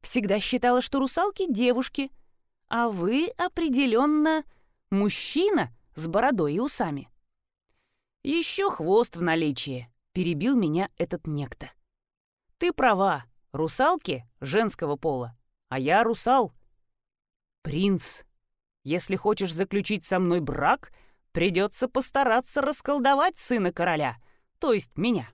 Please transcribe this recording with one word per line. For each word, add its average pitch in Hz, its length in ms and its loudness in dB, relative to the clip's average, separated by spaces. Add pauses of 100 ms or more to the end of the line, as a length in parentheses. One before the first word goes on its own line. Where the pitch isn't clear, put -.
Всегда 208 400 0
считала, 247 400 2
что - 180 -4
русалки — 370 540 0
девушки. 247 580 0 (580)
А 233 200 0
вы 220 480 0
определённо 302 1080 2 (460)
мужчина 208 840 0 (200)
с 156 120 -8
бородой 180 480 0
и 190 60 -2
усами». 170 480 -4 (1120)
«Ещё 339 480 -2
хвост 190 460 0
в 170 60 -4
наличии», 147 680 -2 (220)
перебил 180 440 0
меня 185 400 0
этот - 300 -6
некто. 147 440 -8 (880)
«Ты 349 140 0
права, 190 520 2 (280)
русалки 160 760 -2 (120)
женского 160 560 -2
пола, 127 400 -4 (320)
а 131 100 -4
я 160 240 4
русал». 240 500 2 (1120)
«Принц, 190 600 -2 (600)
если 170 320 -2
хочешь 196 360 0
заключить 196 520 -2
со 185 140 0
мной 175 220 2
брак, 156 520 -2 (400)
придётся 196 560 0
постараться 262 720 0
расколдовать 285 720 2
сына 196 360 0
короля, 151 440 -2 (420)
то 294 140 0
есть - 240 -2
меня». 202 380 0